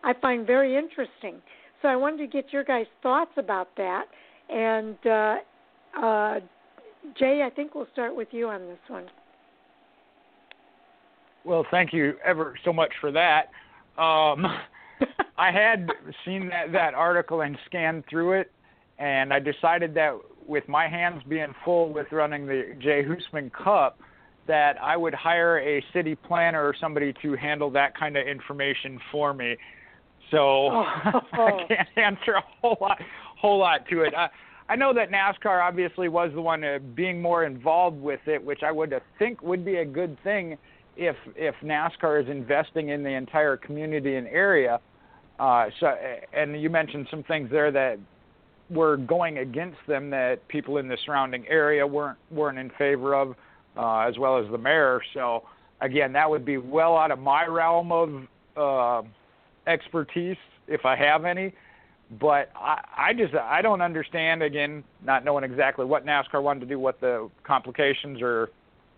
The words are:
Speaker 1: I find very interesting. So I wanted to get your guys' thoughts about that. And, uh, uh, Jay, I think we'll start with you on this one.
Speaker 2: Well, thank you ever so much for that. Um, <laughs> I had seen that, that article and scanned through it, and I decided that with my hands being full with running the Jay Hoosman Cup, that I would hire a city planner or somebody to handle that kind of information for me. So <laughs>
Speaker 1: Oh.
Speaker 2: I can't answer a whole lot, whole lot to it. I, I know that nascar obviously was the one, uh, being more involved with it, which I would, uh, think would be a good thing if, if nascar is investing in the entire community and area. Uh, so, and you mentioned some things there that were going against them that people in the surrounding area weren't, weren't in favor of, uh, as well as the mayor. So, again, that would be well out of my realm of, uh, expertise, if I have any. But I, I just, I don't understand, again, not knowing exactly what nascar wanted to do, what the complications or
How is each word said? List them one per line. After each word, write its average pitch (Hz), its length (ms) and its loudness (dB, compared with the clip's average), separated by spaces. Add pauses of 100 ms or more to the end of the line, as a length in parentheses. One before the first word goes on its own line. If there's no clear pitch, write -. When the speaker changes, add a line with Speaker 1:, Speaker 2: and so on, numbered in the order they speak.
Speaker 1:
I 247 100 2
find 247 320 0
very 262 320 4
interesting. 269 640 -8 (400)
So 294 60 0
I 262 80 4
wanted 294 220 0
to 294 100 -6
get 277 260 -6
your 277 100 -2
guys' 240 220 0 (160)
thoughts 294 360 0
about 196 400 -4
that. 185 280 -4 (440)
And, 220 560 -2
uh, 214 300 4 (640)
uh, 214 400 2 (800)
Jay, 277 260 4
I 254 60 -2
think 294 240 -8
we'll 277 180 -8
start 233 240 -6
with 220 160 -8
you 233 180 -4
on 196 180 -8
this 175 200 -18
one. 185 200 -14 (2250)
Speaker 2:
Well, 165 280 0
thank 175 200 2
you 147 320 0
ever 156 400 0
so 175 80 0
much 160 280 0
for 147 120 -4
that. 156 360 4 (500)
Um, 156 480 2 (480)
<laughs> - 440 -4
I 180 140 4
had 202 380 2 (340)
seen 185 260 -6
that, 170 220 -6
that 160 220 2
article 165 480 2
and 143 240 -4
scanned 165 440 -4
through 170 240 0
it, 190 180 0 (480)
and 139 340 0
I 143 60 4
decided 165 560 0
that 151 200 2 (300)
with 143 220 -4
my 156 200 2
hands 170 400 -4
being 151 260 -4 (120)
full 170 260 2
with 147 200 -8
running 147 340 0
the 135 340 -4
Jay 143 240 2
Hoosman 151 480 -6
Cup, 185 460 2 (500)
that 147 340 4
I 151 160 0
would 165 160 0
hire 170 460 2
a 143 240 0 (100)
city 160 200 0
planner 170 500 0
or 143 160 2
somebody 147 420 -2
to 147 120 -2
handle 147 380 -2
that 139 260 2
kind 147 200 -2
of 131 100 -2
information 139 720 -6 (120)
for 147 220 0
me. 120 220 -4 (760)
So 151 60 4
<laughs> - 0 -
Speaker 1:
Oh. 143 840 4 (120)
Speaker 2:
I 202 340 4
can't 185 300 0
answer 208 360 2
a 196 100 2 (180)
whole 233 200 2
lot, - 180 0 (380)
whole 202 220 4
lot 170 300 4
to 170 120 2
it. 156 140 4
I, 165 140 0 (400)
I 220 60 2
know 262 180 4
that 214 180 2
nascar 196 500 2
obviously 180 460 0
was 170 260 2
the 165 80 -6
one, 160 220 -2
uh, 143 160 -2 (160)
being 175 260 -4
more 170 220 2
involved 156 580 2
with 139 240 -4
it, 147 180 -2
which 139 200 -6
I 151 80 0
would, 156 220 -2
uh, 127 60 -2 (200)
think 226 220 -2
would 175 240 -4
be 185 120 -2
a 165 80 -2
good 147 380 -6
thing 185 340 -4 (380)
if, 165 200 -2 (200)
if 147 280 -4
nascar 151 580 0
is 123 80 -4
investing 143 600 -2
in 143 140 -4
the 139 60 -4
entire 135 480 0
community 147 580 -4
and 123 120 -6
area. 147 520 4 (600)
Uh, 120 280 4 (120)
so, 147 160 2 (380)
and 151 280 -2
you 160 80 0
mentioned 151 420 -2
some 156 120 -10
things 147 280 -4
there 147 200 2
that 131 260 0 (720)
were 156 280 2
going 156 420 -2
against 143 480 -8
them 143 240 -4
that 127 360 -2
people 143 300 -4
in 131 100 -4
the 127 180 -6
surrounding 131 420 -2
area 147 380 4
weren't, 143 320 -4 (120)
weren't 147 280 -2
in 131 200 -10
favor 139 380 2
of, 135 200 0 (400)
uh, 113 240 0
as 113 180 0
well 131 200 2
as 107 140 -2
the 117 60 -4
mayor. 131 440 2 (120)
So, 120 300 -4 (380)
again, 135 320 0
that 156 160 4
would 143 160 -2
be 143 120 -2
well 160 380 2
out 156 160 4
of 131 80 -2
my 139 260 2
realm 165 460 2
of, 156 300 0 (340)
uh, 123 520 0 (600)
expertise, 170 720 -4 (300)
if 151 180 -4
I 131 100 4
have 151 300 4
any. 185 280 -4 (680)
But 143 360 2
I, 147 260 -2 (160)
I 185 160 2
just, 202 200 0
I 143 280 0
don't 202 200 2
understand, 165 640 -2
again, 147 400 -2 (200)
not 127 200 2
knowing 143 200 0
exactly 131 420 0
what 135 200 0
nascar 143 380 0
wanted 143 180 -2
to 127 40 -10
do, 135 140 -6
what 131 200 -2
the 120 300 -2 (140)
complications 139 800 -2
or 117 280 0 (480)